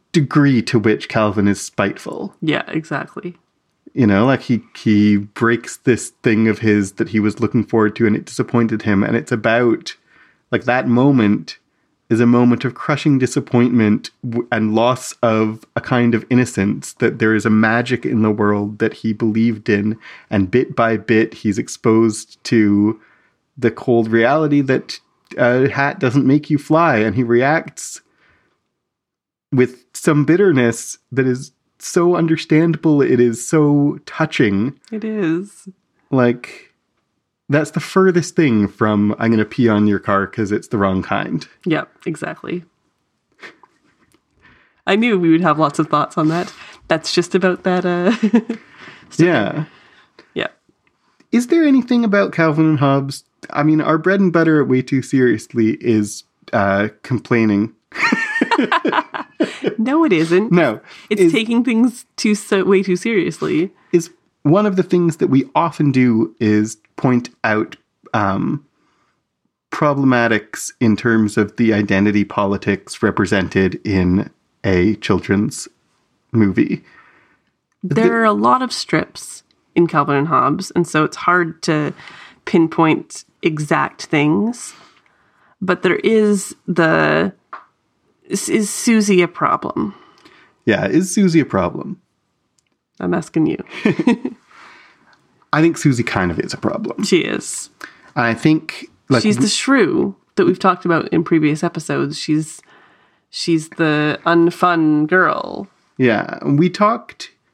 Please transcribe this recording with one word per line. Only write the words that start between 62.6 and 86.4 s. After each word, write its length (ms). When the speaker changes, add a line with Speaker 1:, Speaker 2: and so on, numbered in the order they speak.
Speaker 2:
way 200
too 120
seriously. 760
Speaker 1:
is 200
one 240
of 80
the 80
things 340
that 100
we 280
often 360
do 480
is 380
point 320
out, 320
um, 500
problematics 1080
in 160
terms 420
of 200
the 160
identity 500
politics 800
represented 800
in 460
a 340
children's 720
movie. 520
Speaker 2:
There 240
Speaker 1:
The 60
Speaker 2:
are 120
a 80
lot 280
of 100
strips 720
in 140
Calvin 280
and 120
Hobbes, 440
and 160
so 160
it's 140
hard 460
to 300
pinpoint 800
exact 640
things. 680
But 200
there 160
is 580